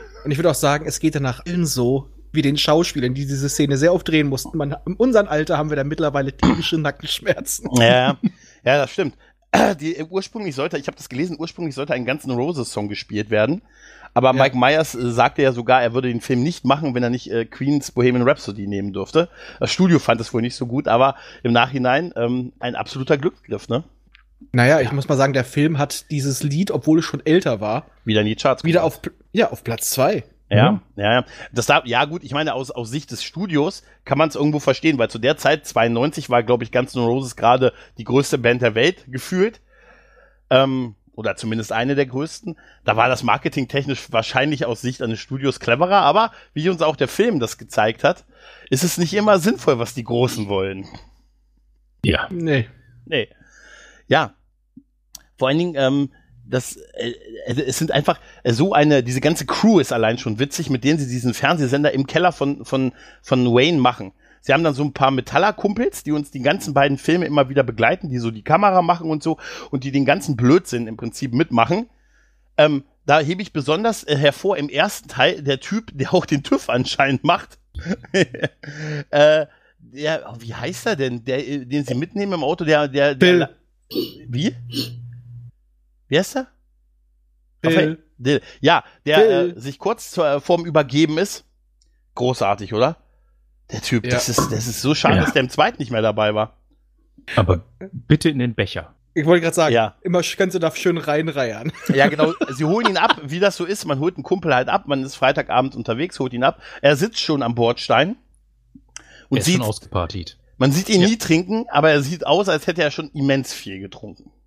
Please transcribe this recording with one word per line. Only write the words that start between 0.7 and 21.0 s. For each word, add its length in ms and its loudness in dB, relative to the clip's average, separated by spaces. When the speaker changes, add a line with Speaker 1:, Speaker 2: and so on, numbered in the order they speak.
Speaker 1:
es 140 -6
geht 160 0
danach 300 -4
allen 200 0
so, 440 -2
wie 80 2
den 160 2
Schauspielern, 560 2
die 120 -6
diese 220 -4
Szene 300 0
sehr 160 4
oft 160 0
drehen 180 2
mussten. 300 -6
Man, 180 -4
in 100 -4
unserem 340 4
Alter 280 0
haben 120 -2
wir 80 -2
da 80 -2
mittlerweile 500 -2
tierische 420 0
Nackenschmerzen. 1000 -4
Speaker 2:
Ja, 80 6
ja. 320 4
Ja, 140 4
das 120 -2
stimmt. 240 -4
<clears throat> 260 2
Die, 160 -6
äh, 140 -8
ursprünglich 460 -6
sollte, 220 -4
ich 120 -6
hab 80 -14
das 100 -18
gelesen, 320 -6
ursprünglich 340 -8
sollte 200 -6
ein 120 -4
Guns 200 -6
N' 60 -6
Roses 420 -2
Song 160 -6
gespielt 400 -6
werden. 320 2
Aber 220 4
Speaker 1:
Ja. 80 4
Speaker 2:
Mike 140 2
Myers, 360 2
äh, 180 -4
sagte 300 2
ja 120 4
sogar, 280 4
er 120 0
würde 160 0
den 120 -2
Film 220 0
nicht 220 -4
machen, 300 0
wenn 80 0
er 60 0
nicht, 220 -6
äh, 140 -2
Queens 460 -2
Bohemian 360 2
Rhapsody 400 -2
nehmen 240 -4
durfte. 380 -2
Das 100 -2
Studio 280 4
fand 200 0
es 140 -8
wohl 80 0
nicht 140 -4
so 100 -6
gut, 240 -4
aber 260 4